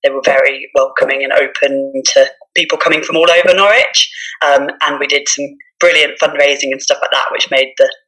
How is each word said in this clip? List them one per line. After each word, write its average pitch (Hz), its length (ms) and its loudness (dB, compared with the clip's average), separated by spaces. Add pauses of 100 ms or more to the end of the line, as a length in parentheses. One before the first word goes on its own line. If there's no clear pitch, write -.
they 143 60 2
were 139 140 -6
very 139 520 0
welcoming 135 480 0
and 135 80 -4
open 139 600 -2 (220)
to 180 120 6 (280)
people 160 240 -2
coming 160 240 0
from 160 140 -4
all 165 140 4
over 175 260 4
Norwich. 208 520 2 (380)
Um, 143 220 2 (140)
and 143 180 -4
we 143 80 -4
did 143 200 -4
some 143 160 -4 (360)
brilliant 156 400 2
fundraising 143 500 0
and 135 120 -6
stuff - 180 0
like - 100 -4
that, 135 220 -4
which - 180 -4
made 135 280 0
the 135 140 4 (160)